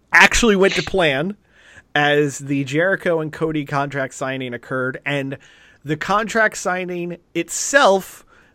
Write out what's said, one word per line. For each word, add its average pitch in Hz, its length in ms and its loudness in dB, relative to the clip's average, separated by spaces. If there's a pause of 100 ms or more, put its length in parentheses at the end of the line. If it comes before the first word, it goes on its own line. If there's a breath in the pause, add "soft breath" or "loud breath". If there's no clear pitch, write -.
(140)
actually 202 420 6
went 190 180 4
to 175 80 -4
plan 165 540 0 (580 soft breath)
as 147 440 2
the 143 260 -4
Jericho 165 560 0
and 156 100 -6
Cody 156 360 -4
contract 139 480 -4
signing 131 400 -6
occurred, 131 500 -6
and 139 320 -4 (480 soft breath)
the 156 140 -4
contract 214 580 0
signing 180 640 -6 (160)
itself 196 920 0 (300 soft breath)